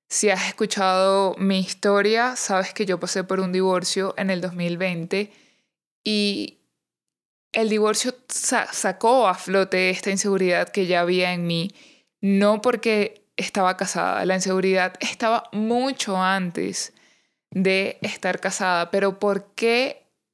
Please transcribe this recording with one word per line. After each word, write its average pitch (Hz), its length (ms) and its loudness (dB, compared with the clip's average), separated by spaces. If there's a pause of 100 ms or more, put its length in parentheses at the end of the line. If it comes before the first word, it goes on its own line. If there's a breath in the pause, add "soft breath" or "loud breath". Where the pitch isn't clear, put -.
Si - 220 0
has 190 160 0
escuchado 196 920 2
mi 196 220 0
historia, 208 800 2
sabes 190 360 -2
que 214 140 -4
yo 180 120 -2
pasé 180 260 -4
por 190 160 -2
un 185 120 -2
divorcio 185 640 0
en 190 140 -2
el 180 100 0
dos 175 140 -6
mil 175 240 -4
veinte 185 520 -4 (720 soft breath)
y 196 580 -2 (920)
el 220 160 2
divorcio 214 460 0 (140)
sa-, - 440 -2
sacó 226 560 2
a 180 60 2
flote 185 560 2
esta 185 200 -4
inseguridad 185 600 2
que 190 160 0
ya 175 140 2
había 180 340 2
en 175 120 -4
mí, 170 280 -2 (480 soft breath)
no 202 400 4
porque 220 640 0 (100)
estaba 185 400 0
casada, 170 480 -2
la 185 120 0
inseguridad 185 640 0
estaba - 520 -2
mucho 226 640 -2
antes 185 800 -2 (560 soft breath)
de 190 500 0
estar 190 400 -4
casada, 180 500 -2
pero 196 280 0
¿por 196 360 -2
qué 233 520 0 (280)